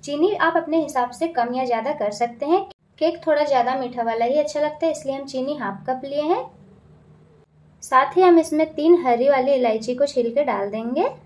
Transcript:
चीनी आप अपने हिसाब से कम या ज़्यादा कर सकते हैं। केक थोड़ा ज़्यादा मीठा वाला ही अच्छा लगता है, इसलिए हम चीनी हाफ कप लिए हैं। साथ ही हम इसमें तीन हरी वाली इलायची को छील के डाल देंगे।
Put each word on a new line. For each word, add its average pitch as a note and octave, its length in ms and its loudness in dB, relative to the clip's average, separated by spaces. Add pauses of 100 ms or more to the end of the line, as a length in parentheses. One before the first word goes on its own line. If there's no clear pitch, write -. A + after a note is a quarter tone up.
चीनी D#4 320 0
आप E4 220 0
अपने D#4+ 200 -2
हिसाब C4 340 -2
से E4 180 -6
कम A#3+ 260 -2
या B3+ 100 -2
ज़्यादा A#3+ 280 -2
कर G#3 200 -4
सकते A#3+ 320 -6
हैं। F4 160 2 (380)
केक E4 280 0
थोड़ा D4+ 160 2
ज़्यादा C4 320 2
मीठा B3 280 -6
वाला A3+ 220 -2
ही B3+ 100 0
अच्छा D4 240 0
लगता D4+ 260 -2
है, D#4+ 60 2
इसलिए C4+ 240 -6
हम C#4 100 -10
चीनी C4+ 320 -6
हाफ G3+ 300 -8
कप B3+ 180 -4
लिए C#4+ 180 -4
हैं। F#4+ 200 -2 (1400)
साथ C#4 340 2
ही F#4 40 6
हम F4 180 8
इसमें D#4 340 0
तीन E4 240 6
हरी B3+ 320 2
वाली C4+ 240 4
इलायची A#3 420 0
को C4+ 120 2
छील A#3 260 -2
के C#4+ 100 0
डाल G3+ 280 -2
देंगे। A#3+ 360 -2 (180)